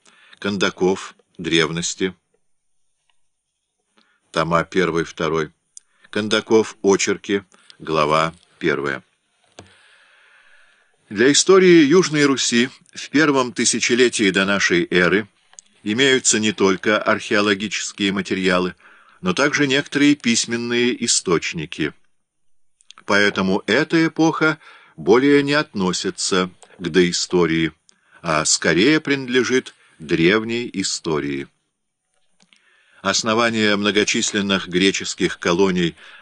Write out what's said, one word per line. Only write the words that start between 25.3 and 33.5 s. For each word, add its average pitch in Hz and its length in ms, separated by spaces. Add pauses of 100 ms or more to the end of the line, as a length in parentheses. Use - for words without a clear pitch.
не 143 100
относится 92 960 (300)
к 87 100
доистории, 82 840 (500)
а 78 240
скорее 110 540
принадлежит 127 760 (260)
древней 107 760
истории. 71 720 (1500)
Основание 110 760